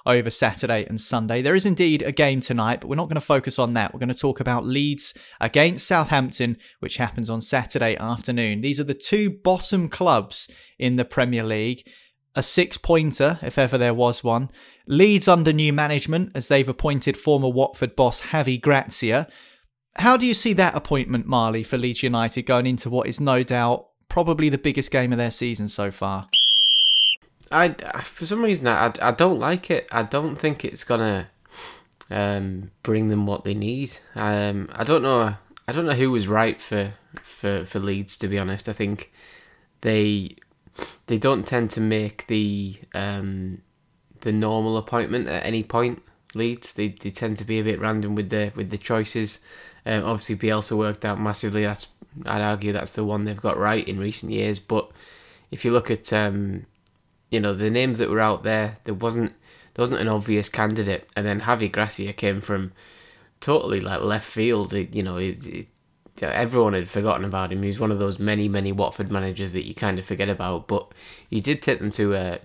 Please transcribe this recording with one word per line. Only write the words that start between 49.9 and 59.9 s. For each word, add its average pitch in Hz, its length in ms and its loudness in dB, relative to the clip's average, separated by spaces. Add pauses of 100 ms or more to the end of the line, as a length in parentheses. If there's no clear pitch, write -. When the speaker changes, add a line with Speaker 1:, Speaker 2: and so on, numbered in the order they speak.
Speaker 2:
obviously, 110 300 -2
Bielsa 107 420 0
worked 107 280 -2
out 101 140 -2
massively. 104 440 -2
That's, 104 240 -4 (400)
I'd 104 140 -2
argue 104 300 -2
that's - 220 -4
the 107 100 -2
one 104 220 -2
they've 104 160 -6
got 95 160 0
right 104 300 0
in 95 120 -4
recent 104 320 -6
years. 104 280 -2
But - 320 -2 (580)
if - 160 -6
you 117 60 2
look 117 180 4
at, - 240 -2
um, 101 540 0 (640)
you 113 80 2
know, 101 160 0
the 107 160 0
names 123 260 0
that 113 140 0
were 107 80 2
out 107 240 2
there, 107 400 -2
there 107 100 -6
wasn't, 117 400 -2 (400)
there - 80 -2
wasn't 123 180 0